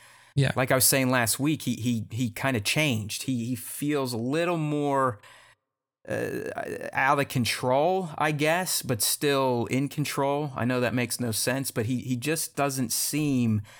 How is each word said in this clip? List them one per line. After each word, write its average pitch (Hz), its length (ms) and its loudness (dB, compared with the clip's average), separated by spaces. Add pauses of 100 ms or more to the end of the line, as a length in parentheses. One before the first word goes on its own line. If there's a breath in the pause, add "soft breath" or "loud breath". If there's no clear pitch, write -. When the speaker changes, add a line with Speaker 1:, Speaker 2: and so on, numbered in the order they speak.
(340 loud breath)
Speaker 1:
Yeah. 139 220 2
Speaker 2:
like 131 160 2
I 135 40 6
was 131 100 4
saying 131 260 4
last 120 280 2
week, 147 240 0
he, 120 120 0
he, 113 340 0
he 113 220 -2
kinda 131 280 0
changed. 110 640 0
He, 120 220 -2
he 127 100 -4
feels 139 580 -2
a 117 40 -2
little 160 400 0
more, 143 640 0 (840 loud breath)
uh, - 440 -4 (420)
out 139 280 2
of 135 100 0
control, 143 880 0
I 156 160 2
guess, 160 480 0
but 123 200 -2
still 135 680 2
in 135 200 0
control. 143 680 -2
I 117 120 -2
know 127 160 2
that 117 120 0
makes 120 240 0
no 120 140 -2
sense, 127 400 -2
but 117 140 -2
he, 123 140 -2
he 127 180 -2
just 151 400 -4
doesn't 135 340 0
seem 127 720 2 (180 loud breath)